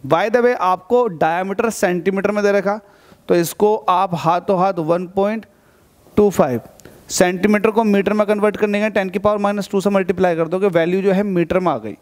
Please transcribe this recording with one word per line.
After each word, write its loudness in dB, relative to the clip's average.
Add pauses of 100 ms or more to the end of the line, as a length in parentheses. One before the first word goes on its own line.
By 2
the 0
way, 2
आपको 0
डायामीटर -2
सेंटीमीटर -2
में -2
दे 2
रखा, 0 (500)
तो 2
इसको 2
आप 0
हाथों 0
हाथ 0
वन -2
पॉइंट -4 (720)
टू 4
फ़ाइव 2 (500)
सेंटीमीटर 2
को 0
मीटर 2
में 0
कन्वर्ट 0
करने -2
का -2
टेन -2
की -6
पावर 0
माइनस -2
टू 0
से 0
मल्टीप्लाई 0
कर -2
दोगे, -2
वैल्यू 2
जो 2
है 2
मीटर 0
में 0
आ -2
गई। -10